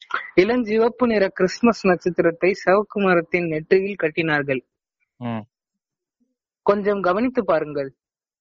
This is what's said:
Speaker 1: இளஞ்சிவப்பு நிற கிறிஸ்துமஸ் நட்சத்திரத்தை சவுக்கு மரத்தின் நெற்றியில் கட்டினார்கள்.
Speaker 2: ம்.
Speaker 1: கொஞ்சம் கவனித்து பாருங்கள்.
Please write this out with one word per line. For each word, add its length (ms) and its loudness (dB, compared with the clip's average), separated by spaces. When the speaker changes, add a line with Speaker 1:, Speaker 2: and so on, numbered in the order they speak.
Speaker 1:
இளஞ்சிவப்பு 680 2
நிற 220 2
கிறிஸ்துமஸ் 580 0
நட்சத்திரத்தை 680 0
சவுக்கு 500 0
மரத்தின் 440 0
நெற்றியில் 560 0
கட்டினார்கள். 640 -2
Speaker 2:
ம். 260 -8
Speaker 1:
கொஞ்சம் 380 0
கவனித்து 440 -2
பாருங்கள். 500 -4